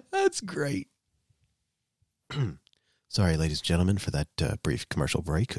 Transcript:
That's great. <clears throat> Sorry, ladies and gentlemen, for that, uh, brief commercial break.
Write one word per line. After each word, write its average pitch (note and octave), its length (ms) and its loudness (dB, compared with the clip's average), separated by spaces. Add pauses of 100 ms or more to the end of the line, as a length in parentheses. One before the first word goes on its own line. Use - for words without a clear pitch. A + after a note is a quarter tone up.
(120)
That's G4 280 2
great. D3 480 -4 (1400)
<clears throat> D3+ 80 -6 (680)
Sorry, F2 280 4
ladies D#2 220 0
and - 60 -8
gentlemen, F2+ 340 2
for - 140 -4
that, C#2+ 160 -2 (120)
uh, - 220 0
brief - 260 -2
commercial - 340 -2
break. D#2+ 360 -2